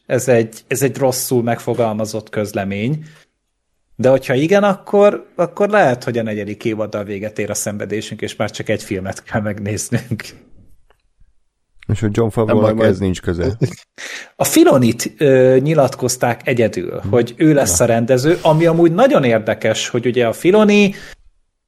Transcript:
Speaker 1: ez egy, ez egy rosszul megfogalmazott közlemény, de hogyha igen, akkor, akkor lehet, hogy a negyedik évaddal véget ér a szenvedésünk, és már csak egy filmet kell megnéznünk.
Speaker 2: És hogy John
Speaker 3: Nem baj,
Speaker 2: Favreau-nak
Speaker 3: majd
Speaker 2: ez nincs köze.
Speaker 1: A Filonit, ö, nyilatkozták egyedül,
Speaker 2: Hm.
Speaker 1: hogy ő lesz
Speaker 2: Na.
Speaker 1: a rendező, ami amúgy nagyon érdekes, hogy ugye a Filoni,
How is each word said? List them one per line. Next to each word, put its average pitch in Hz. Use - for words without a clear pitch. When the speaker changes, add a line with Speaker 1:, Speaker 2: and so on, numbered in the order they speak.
Speaker 1:
ez 127
egy, 117
ez 135
egy 123
rosszul 123
megfogalmazott 113
közlemény, 107
de 113
hogyha 135
igen, 170
akkor, 202
akkor 180
lehet, 160
hogy 117
a 113
negyedik 104
évaddal 107
véget 101
ér 104
a 98
szenvedésünk, 104
és 107
már 107
csak -
egy 104
filmet 98
kell -
megnéznünk. 104
Speaker 2:
És 107
hogy 104
John 117
Speaker 3:
Nem 117
baj, -
Speaker 2:
Favreau-nak 110
Speaker 3:
majd 110
Speaker 2:
ez 92
nincs 92
köze. 87
Speaker 1:
A -
Filonit, 135
ö, 131
nyilatkozták 135
egyedül, 92
Speaker 2:
Hm. 95
Speaker 1:
hogy 117
ő 156
lesz 127
Speaker 2:
Na. 127
Speaker 1:
a 117
rendező, 127
ami 160
amúgy 165
nagyon 202
érdekes, 110
hogy 123
ugye 120
a 113
Filoni, 208